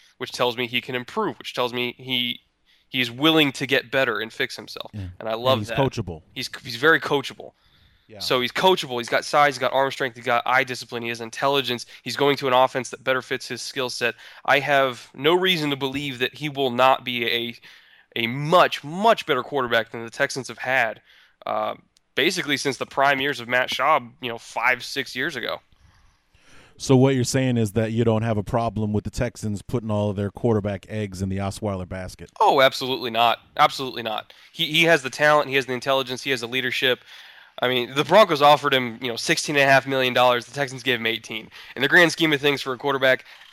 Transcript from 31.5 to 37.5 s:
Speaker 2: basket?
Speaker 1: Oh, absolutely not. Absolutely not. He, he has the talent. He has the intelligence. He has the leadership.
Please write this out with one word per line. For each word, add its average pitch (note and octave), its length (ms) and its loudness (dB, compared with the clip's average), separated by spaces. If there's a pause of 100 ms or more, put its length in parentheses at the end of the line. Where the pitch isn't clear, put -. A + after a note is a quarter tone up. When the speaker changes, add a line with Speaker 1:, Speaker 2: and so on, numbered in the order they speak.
Speaker 2:
basket? F#2 520 -14
Speaker 1:
Oh, D3+ 220 4
absolutely C3 500 0
not. A2+ 280 4 (180)
Absolutely C3+ 460 0
not. A2 300 -6 (180)
He, E3 140 -2
he D#3 180 2
has D#3+ 200 4
the C3 60 -6
talent. D3+ 400 4
He C3 60 -4
has C3+ 100 2
the B2+ 80 -6
intelligence. B2+ 480 -2
He C#3 100 -4
has A#2+ 100 0
the A#2 60 -8
leadership. B2+ 520 -2 (600)